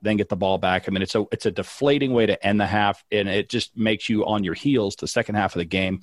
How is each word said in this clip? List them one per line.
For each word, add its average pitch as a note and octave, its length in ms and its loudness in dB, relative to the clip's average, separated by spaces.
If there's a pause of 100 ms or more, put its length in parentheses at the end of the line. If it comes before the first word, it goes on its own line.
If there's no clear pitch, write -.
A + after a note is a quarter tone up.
then G#2+ 160 0
get G#2 140 0
the G2+ 60 0
ball F#2+ 200 2
back. F2+ 320 0
I - 20 -4
mean, F#2+ 120 -2
it's - 120 -2
a, G#2+ 160 0
it's - 140 -4
a - 60 0
deflating C#3 640 0
way A#2 100 4
to G2+ 220 0
end G#2 120 2
the G#2 80 2
half, G2+ 460 0
and G#2 160 0
it G2+ 220 -2
just - 260 -4
makes A2 320 0
you G#2+ 160 2
on G#2 200 0
your E2+ 100 -4
heels A2+ 420 0
the - 100 -8
second - 280 -2
half G2+ 200 0
of - 40 -4
the E2+ 80 -2
game. F#2+ 360 -2